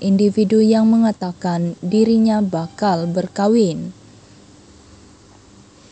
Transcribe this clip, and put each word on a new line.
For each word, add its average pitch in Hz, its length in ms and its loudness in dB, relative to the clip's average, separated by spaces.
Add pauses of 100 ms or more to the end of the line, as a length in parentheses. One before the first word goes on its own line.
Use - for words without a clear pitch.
individu 202 560 2
yang 220 320 2
mengatakan 180 880 -2
dirinya 220 640 0
bakal 175 640 -4
berkahwin. 180 880 -2 (2000)